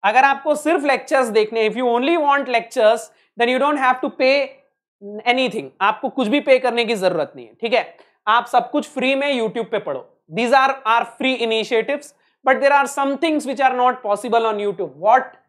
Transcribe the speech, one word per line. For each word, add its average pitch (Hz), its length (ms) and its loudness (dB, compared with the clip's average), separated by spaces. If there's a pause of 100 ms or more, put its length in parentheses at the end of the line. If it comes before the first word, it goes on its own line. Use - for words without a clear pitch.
अगर 226 200 4
आपको 277 300 2
सिर्फ 302 300 -2
लेक्चर्स 262 440 0
देखने, 214 400 0
if 202 80 -4
you 254 120 -2
only 254 340 0
want 277 320 0
lectures, 226 520 2 (340)
then 240 120 2
you 254 100 0
don't 285 200 0
have 254 200 2
to 277 80 -4 (100)
pay 269 280 2 (840)
anything, 247 320 -2 (160)
आपको 220 280 -2
कुछ 254 200 -2
भी 285 120 2
पे 269 180 4
करने 240 260 0
की 226 100 -2
जरूरत 180 420 -2
नहीं 123 100 -18
है, 110 140 -20
ठीक 226 140 -4
है? 208 220 -2 (320)
आप 233 180 2
सब 240 240 2
कुछ 294 200 -4
फ्री 262 240 -2
में 277 180 -2
YouTube 226 380 -4
पे 220 80 -2
पढ़ो। 139 260 -8 (340)
These 233 220 0
are 269 100 2 (220)
our 240 120 2 (140)
free 262 180 0 (100)
initiatives, 226 680 -4 (300)
but 262 180 2
there 277 160 4
are 277 160 2
some 277 240 -2
things 311 280 -2
which 254 140 -6
are 262 160 2
not 247 260 0
possible 220 440 0
on 214 180 -2
YouTube। 175 320 -6 (100)
What? 254 300 2 (120)